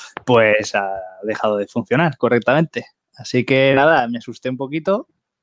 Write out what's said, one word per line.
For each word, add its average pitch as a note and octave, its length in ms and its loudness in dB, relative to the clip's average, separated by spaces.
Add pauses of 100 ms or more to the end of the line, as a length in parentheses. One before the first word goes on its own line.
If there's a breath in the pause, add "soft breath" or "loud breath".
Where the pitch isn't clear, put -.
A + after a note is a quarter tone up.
(260 loud breath)
pues G#2+ 500 2
ha G2 140 -2 (340)
dejado G#2+ 340 -2
de G2+ 100 -4
funcionar C3+ 500 -2
correctamente. B2+ 680 0 (300)
Así B2+ 280 -4
que C3+ 320 2
nada, C#3 320 4
me A#2 120 -8
asusté A#2+ 300 -12
un B2+ 80 -6
poquito, D#3 500 -4 (360)